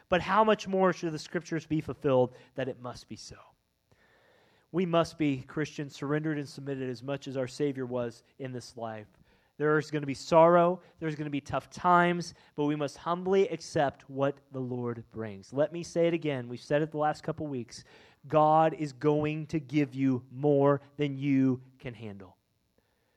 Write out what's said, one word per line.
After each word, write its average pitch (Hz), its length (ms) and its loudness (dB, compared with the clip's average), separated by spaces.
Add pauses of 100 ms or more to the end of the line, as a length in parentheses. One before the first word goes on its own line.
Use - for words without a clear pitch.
But 175 120 2
how 196 220 2
much 214 240 2
more 190 260 2
should 170 200 -6
the 151 80 -8
Scriptures 165 440 -6
be 156 160 -2
fulfilled 127 540 2 (220)
that 131 100 -4
it 123 140 -10
must 123 280 -14
be 110 60 -16
so?" - 240 -18 (1300)
We 180 120 0
must 165 320 0
be, 139 260 0
Christians, 147 520 -8
surrendered 151 420 -2
and 143 120 -8
submitted 135 420 -8
as 123 140 -12
much 139 240 -8
as 131 80 -8
our 127 100 -2
Savior 131 400 -4
was 120 380 -6 (160)
in 131 100 -10
this 120 260 -12
life. 110 300 -10 (520)
There 151 200 2
is 151 140 -4
gonna 147 140 -4
be 135 80 -4
sorrow, 170 640 6 (180)
there's 160 160 -6
gonna 151 160 -8
be 143 100 -4
tough - 300 -8
times, 175 640 2 (220)
but 147 80 -2
we 147 100 0
must 147 220 -6
humbly 185 500 0
accept 151 640 -4
what 139 280 -2 (120)
the 131 80 -10
Lord 123 540 -6
brings. 107 400 -10
Let 147 200 2
me 170 120 -8
say 170 240 2
it 165 60 2
again. 143 340 -4
We've 123 100 -10
said 147 240 0
it 156 80 -4
the 151 80 -8
last 151 240 -2
couple 160 240 -6
weeks. 127 380 -10 (420)
God 156 460 6
is 147 220 -6
going 151 540 0
to 165 120 -2
give 135 340 0
you 131 380 2
more 143 480 4 (160)
than 143 220 -4
you 135 420 2 (180)
can 123 140 -12
handle. 101 460 -16 (800)